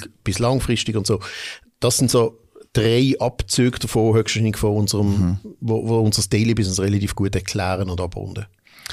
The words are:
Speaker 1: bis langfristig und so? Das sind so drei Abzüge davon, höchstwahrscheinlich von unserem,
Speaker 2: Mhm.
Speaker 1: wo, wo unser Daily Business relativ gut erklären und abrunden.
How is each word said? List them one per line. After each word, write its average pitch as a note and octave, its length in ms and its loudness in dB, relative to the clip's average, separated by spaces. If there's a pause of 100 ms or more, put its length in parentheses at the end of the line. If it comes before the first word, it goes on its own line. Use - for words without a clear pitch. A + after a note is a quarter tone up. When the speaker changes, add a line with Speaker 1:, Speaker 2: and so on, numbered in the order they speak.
(220)
Speaker 1:
bis G2 160 -2
langfristig A#2+ 560 0
und G2+ 120 -2
so? G2 140 0 (600)
Das B2 160 0
sind B2+ 140 2
so A#2 280 2 (360)
drei A#2+ 440 4
Abzüge B2 600 0
davon, A2 360 2
höchstwahrscheinlich A2 440 0
von G#2 180 2
unserem, G#2 320 2
Speaker 2:
Mhm. F#2+ 300 2 (220)
Speaker 1:
wo, A2 280 -2
wo A2+ 120 2
unser G#2+ 280 2
Daily A2+ 260 2
Business F#2+ 260 0
relativ G2+ 340 0
gut G2 200 -2
erklären F#2 540 -2
und F2+ 120 -4
abrunden. F#2+ 440 -8 (480)